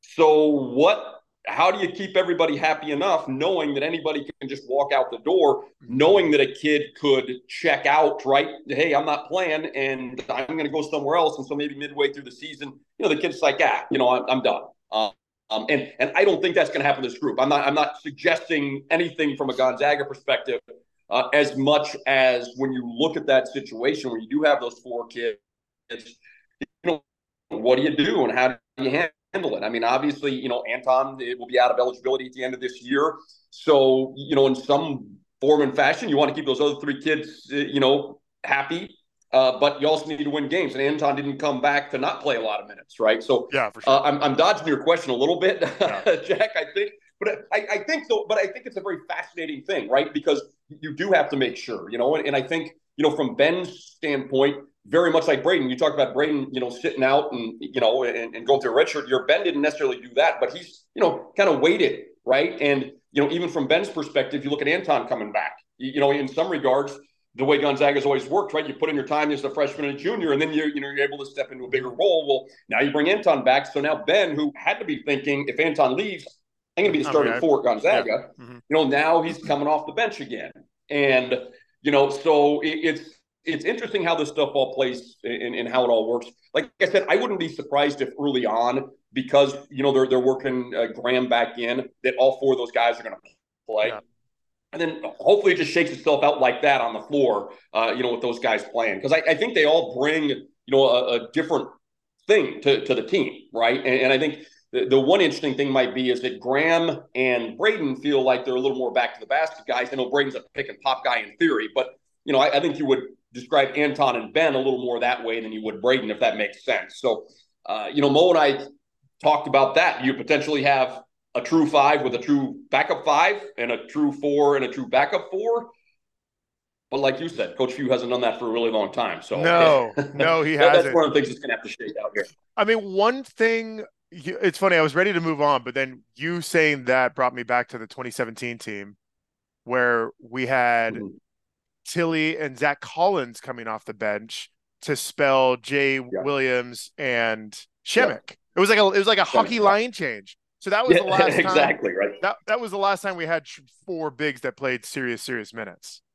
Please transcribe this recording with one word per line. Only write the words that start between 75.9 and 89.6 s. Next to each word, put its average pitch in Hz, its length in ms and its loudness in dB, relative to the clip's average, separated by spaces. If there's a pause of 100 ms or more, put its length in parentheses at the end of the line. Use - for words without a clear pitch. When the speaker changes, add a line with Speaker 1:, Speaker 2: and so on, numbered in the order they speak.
Speaker 1:
leaves, 196 320 -6 (500)
I'm 185 60 2
gonna 202 100 2
be 151 80 2
the 151 60 -2
Speaker 2:
I'm 143 40 -4
Speaker 1:
starting 131 220 2
Speaker 2:
good. 120 80 -2
Speaker 1:
four 151 180 4
at 120 60 -4
Gonzaga." 120 420 2 (300)
Speaker 2:
Yeah. 131 80 -20
Mm-hmm. 123 80 -20 (160)
Speaker 1:
You 151 60 0
know, 156 80 4
now 151 400 2
he's 160 160 -6
coming 143 280 -2
off 151 200 0
the 156 60 -14
bench 220 260 -2
again. 113 320 -10 (400)
And, 131 420 2 (480)
you 143 100 0
know, 139 200 4
so 147 500 2
it, 151 60 -2
it's, 156 340 -2 (440)
it's 160 200 -6
interesting 220 380 -4
how 170 100 0
this 151 160 -2
stuff 147 240 0
all 135 220 0
plays 127 480 -4
and, 117 320 -6
and 113 120 -6
how 127 180 2
it - 20 0
all 113 200 2
works. 120 200 -4 (260)
Like 151 160 -2 (120)
I 190 40 4
said, - 240 2
I 165 60 4
wouldn't 214 240 -2
be 165 100 -4
surprised 143 520 -2
if 123 80 -4 (120)
early 131 240 -2
on, 120 460 -2 (200)
because, 135 440 2 (160)